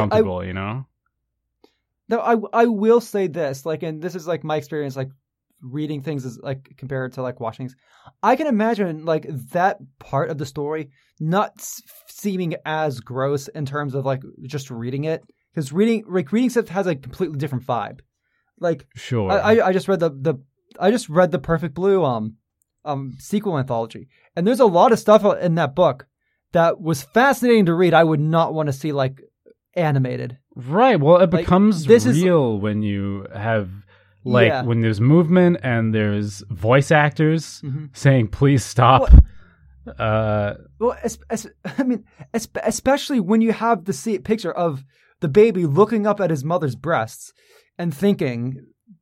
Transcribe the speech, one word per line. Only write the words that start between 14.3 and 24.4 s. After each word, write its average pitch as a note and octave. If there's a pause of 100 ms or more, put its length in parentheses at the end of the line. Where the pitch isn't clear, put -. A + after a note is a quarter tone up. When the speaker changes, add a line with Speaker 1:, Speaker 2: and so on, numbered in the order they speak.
Speaker 2:
just C3+
reading B2
it. D#3+ (320)
'Cause C3+
reading, G#3+
like, F3
reading A#3+
stuff A3+
has F3+
a F3
completely D3
different C3+
vibe. A#2 (580)
Like, E3+ (100)
Speaker 1:
Sure. G#2+
Speaker 2:
I, G#3
I, A3+
I F#3+
just F#3
read F#3+
the, E3+
the, C#3 (420)
I F#3+
just A#3+
read E3+
the F3+
Perfect D#3+
Blue, F#3+
um, A2 (480)
um, C#3
sequel G3+
anthology. A#2 (280)
And E3+